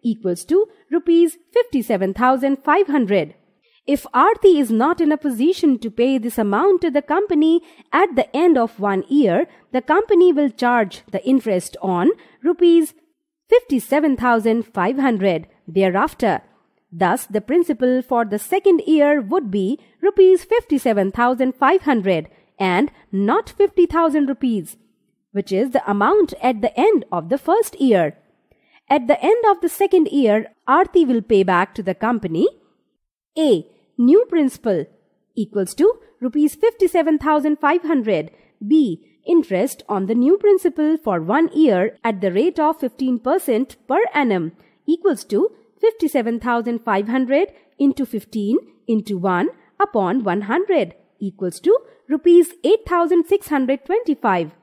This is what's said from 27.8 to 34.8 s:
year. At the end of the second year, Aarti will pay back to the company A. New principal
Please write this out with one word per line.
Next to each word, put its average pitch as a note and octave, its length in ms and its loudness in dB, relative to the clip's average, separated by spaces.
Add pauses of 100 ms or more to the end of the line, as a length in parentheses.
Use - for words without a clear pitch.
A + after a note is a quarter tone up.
year. F#3+ 360 2 (760)
At C4+ 160 0
the - 180 0
end A4+ 240 2
of F#4+ 120 0
the F4 80 -2
second F#4 400 0
year, A3 380 0 (220)
Aarti E4 380 2
will A#3 160 0
pay G3 220 2
back F#3 320 0
to G#3 80 -10
the F#3 100 -4
company G#3+ 540 -4 (880)
A. G3 260 0 (340)
New D#4 300 4
principal B3 560 -2 (500)